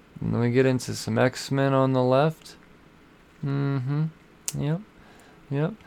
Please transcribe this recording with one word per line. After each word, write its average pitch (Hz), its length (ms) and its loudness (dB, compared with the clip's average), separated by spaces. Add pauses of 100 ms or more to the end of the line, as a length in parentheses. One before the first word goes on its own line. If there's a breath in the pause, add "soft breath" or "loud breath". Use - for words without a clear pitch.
(220)
And 110 120 -2
then 110 60 0
we 120 100 0
get 127 160 4
into 127 300 0
some 110 220 -4
X-Men 135 560 0
on 131 180 2
the 127 100 2
left. 135 540 0 (880)
Mm-hmm. 139 600 -2 (520)
Yep. 147 220 -2 (720 soft breath)
Yep. 151 220 -2 (140)